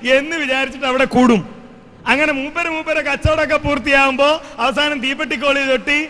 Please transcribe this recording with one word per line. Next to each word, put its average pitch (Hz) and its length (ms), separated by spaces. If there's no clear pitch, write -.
എന്ന് 311 200
വിചാരിച്ചിട്ട് 269 560
അവിടെ 254 120
കൂടും. 240 380
അങ്ങനെ 285 260
മൂപ്പര് 302 360
മൂപ്പരെ 320 420
കച്ചവടമൊക്കെ 311 460
പൂർത്തിയാകുമ്പോ 285 840
അവസാനം 285 480
തീപ്പെട്ടിക്കോളി 277 640
തൊട്ടി 285 400